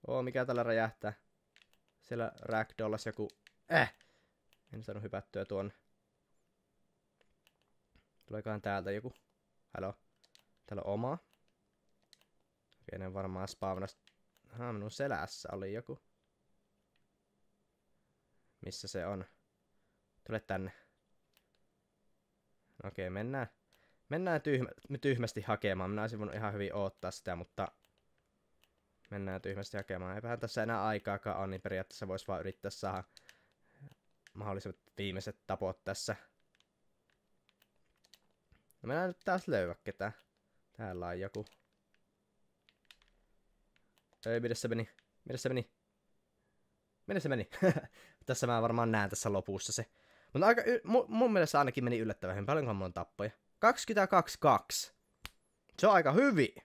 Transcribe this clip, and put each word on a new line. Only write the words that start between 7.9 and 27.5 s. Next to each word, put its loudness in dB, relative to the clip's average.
Tuleekohan -6
täältä -2
joku? -6
Halo? 4
Täällä -4
on 2
oma. 2
Okei, -12
ne -8
varmaan -4
spawnas. -4
Aha, -8
minun -6
selässä -4
oli -6
joku. -10
Missä -10
se -6
on? -4
Tule -4
tänne. -6
Okei, -6
mennään. -4
Mennään 0
tyhmä-, -2
tyhmästi 0
hakemaan. 0
Minä -2
olisin -4
voinut -6
ihan -2
hyvin -4
odottaa -4
sitä, -6
mutta -6